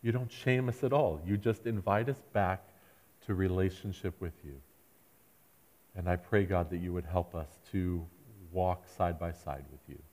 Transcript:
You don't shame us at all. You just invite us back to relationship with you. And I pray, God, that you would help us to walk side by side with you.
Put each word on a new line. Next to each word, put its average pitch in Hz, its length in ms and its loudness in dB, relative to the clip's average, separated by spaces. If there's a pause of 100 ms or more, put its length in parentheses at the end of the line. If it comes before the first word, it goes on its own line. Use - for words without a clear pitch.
You 113 100 2
don't 120 180 -2
shame 127 380 2
us 120 160 -2
at 127 80 2
all. 104 340 4
You 101 100 4
just 110 300 0
invite 107 420 2
us 135 140 -4 (100)
back 95 300 2 (640)
to 104 80 0
relationship 92 840 0
with 85 140 -8 (100)
you. 69 160 -14 (1400)
And 90 120 -2
I 87 80 4
pray, 101 280 2
God, 87 260 2
that 90 80 -2
you 87 140 -4
would 87 140 -4
help 87 280 0
us 80 140 -6 (240)
to 90 320 0 (480)
walk 90 320 0 (120)
side 87 220 0
by 85 140 -4
side 69 400 -10
with 71 160 -18
you. 69 100 -14 (140)